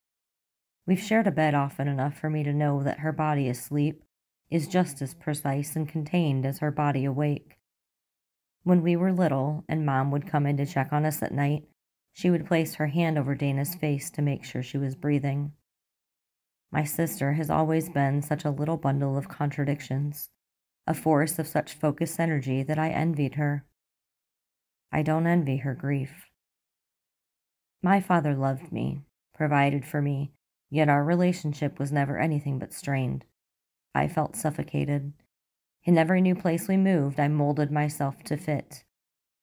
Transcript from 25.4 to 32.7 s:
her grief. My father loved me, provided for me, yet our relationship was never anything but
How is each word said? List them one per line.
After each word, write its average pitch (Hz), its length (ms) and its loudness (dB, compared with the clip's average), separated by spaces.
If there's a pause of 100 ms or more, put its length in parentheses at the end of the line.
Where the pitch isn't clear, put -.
her 131 160 -4
grief. 139 560 -4 (1500)
My 190 200 4
father 151 340 2
loved 135 360 -2
me, 135 340 -6 (280)
provided 143 520 0
for 147 160 -4
me, 143 320 -2 (360)
yet 147 200 2
our 143 160 4
relationship 175 760 0
was 139 120 -2
never 139 260 0
anything 143 420 -2
but - 140 -10